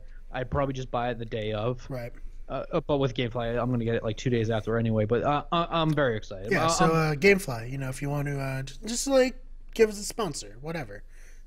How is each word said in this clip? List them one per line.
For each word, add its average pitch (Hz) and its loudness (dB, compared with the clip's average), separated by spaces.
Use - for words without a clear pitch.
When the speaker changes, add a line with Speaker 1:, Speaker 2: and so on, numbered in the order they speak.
Speaker 1:
I'd 127 -6
probably 139 0
just 131 -6
buy 123 0
it 113 -2
the 113 -6
day 107 -4
of. 113 -2
Speaker 2:
Right. 123 -8
Speaker 1:
Uh, 131 -4
uh, 170 2
but 147 4
with 131 2
GameFly, 120 0
I'm 120 2
gonna 117 2
get 117 2
it, 117 0
like, 110 -2
two - -2
days 113 4
after 110 2
anyway. 110 4
But, 117 2
uh, 143 2
I, 170 2
I'm 160 2
very 135 2
excited. 98 -6
Speaker 2:
Yeah, 165 2
Speaker 1:
Uh, - 4
Speaker 2:
so, 170 4
Speaker 1:
I'm 160 4
Speaker 2:
uh, - 0
GameFly, 131 2
you 135 -6
know, 135 -4
if 131 -6
you 143 -2
want 143 0
to, 139 -2
uh, 135 -4
j-, 135 -8
just, 233 -2
like, 262 6
give 220 6
us 208 -6
a 202 -10
sponsor, 143 -4
whatever. 139 -8